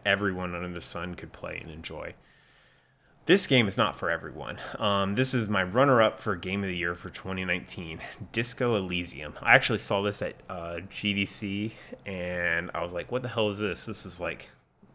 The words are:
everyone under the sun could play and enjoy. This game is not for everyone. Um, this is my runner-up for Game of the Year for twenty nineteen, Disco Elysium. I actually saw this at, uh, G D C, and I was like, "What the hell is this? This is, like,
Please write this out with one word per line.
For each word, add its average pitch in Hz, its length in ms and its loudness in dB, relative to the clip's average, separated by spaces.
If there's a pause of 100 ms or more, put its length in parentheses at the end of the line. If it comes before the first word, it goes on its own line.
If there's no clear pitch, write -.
everyone 95 480 2
under 87 180 -6
the 87 80 -6
sun 87 360 -8
could - 160 -14
play 85 280 -10
and 82 80 -12
enjoy. 80 460 -10 (1120)
This 185 200 6
game 123 200 6
is 95 120 -2
not 104 180 2
for 87 140 -2
everyone. 76 480 -4 (200)
Um, 101 360 2
this 131 180 2
is 113 160 2
my 101 140 2
runner-up 113 580 6
for 101 160 0
Game 95 260 -2
of 98 60 0
the 90 80 -2
Year 87 180 0
for 90 140 -12
twenty 95 340 -6
nineteen, 87 580 -4 (320)
Disco 117 440 0
Elysium. 87 640 -4
I 120 140 8
actually 127 240 6
saw 101 240 0
this 101 180 0
at, 87 140 -4 (160)
uh, 85 300 -6 (100)
G 104 240 0
D 101 100 2
C, 104 500 -4 (300)
and 87 680 -2
I 82 80 -2
was 87 100 -4
like, 87 180 -6
"What 127 120 -2
the 123 60 -6
hell 110 200 2
is 101 100 -4
this? 101 280 -4
This - 180 -8
is, 90 160 -10
like, 85 300 -6 (440)